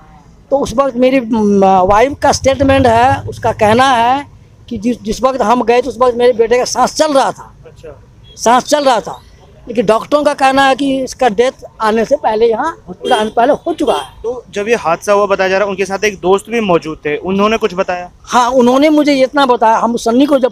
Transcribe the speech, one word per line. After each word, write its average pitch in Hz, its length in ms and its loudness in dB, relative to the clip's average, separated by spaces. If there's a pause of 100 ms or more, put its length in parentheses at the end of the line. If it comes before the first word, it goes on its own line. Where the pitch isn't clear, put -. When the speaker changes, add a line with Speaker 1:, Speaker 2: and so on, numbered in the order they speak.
(520)
Speaker 1:
तो 269 60 2
उस 262 180 -4
वक्त 262 220 -2
मेरी, 254 220 2
म, 214 460 2
वाइफ 196 560 2
का 277 100 2
statement 269 560 2
है, 240 340 2
उसका - 300 -6
कहना 233 400 2
है 254 360 0 (420)
कि 240 80 -10
जिस, 208 260 -6
जिस 208 200 -6
वक्त 262 180 0
हम 233 220 0
गए, 240 180 2
तो 262 80 -4
उस 214 120 -10
वक्त 247 160 2
मेरे 240 160 4
बेटे 226 240 0
का 247 80 0
सांस 220 300 -2
चल 302 180 0
रहा 240 180 2
था। - 220 -14 (120)
Speaker 2:
अच्छा। 151 360 -20 (340)
Speaker 1:
सांस 247 280 2
चल 294 200 -2
रहा 254 160 2
था, 151 220 -10 (460)
लेकिन 233 180 -4
डॉक्टरों 226 380 0
का 285 100 0
कहना 269 340 2
है 269 80 2
कि 269 280 -4
इसका 254 260 -2
डेथ 233 220 0 (300)
आने 220 240 0
से 269 100 -2
पहले, 233 340 0
यहाँ 262 380 -6
हॉस्पिटल 233 280 -4
आने 214 100 0
से 214 120 -8
पहले 240 160 2
हो 320 200 -6
चुका 254 200 -2
है। - 300 -10
Speaker 2:
तो 240 280 -10
जब 202 160 -6
ये 233 80 0
हादसा 170 380 -2
हुआ, 202 120 2
बताया 190 240 0
जा 190 80 0
रहा 202 80 0
है, 202 40 -4
उनके 190 160 -6
साथ 190 180 -6
एक 208 120 -2
दोस्त 185 340 0
भी 233 100 -2
मौजूद 160 380 -2
थे, 147 200 -4
उन्होंने 196 400 -2
कुछ 220 160 -4
बताया? 180 380 -6 (120)
Speaker 1:
हाँ, 240 260 0
उन्होंने 262 400 4
मुझे 285 340 2
इतना 277 220 0
बताया। 233 320 2
हम 226 200 -2
सन्नी 240 280 2
को 277 140 2
जब 247 120 0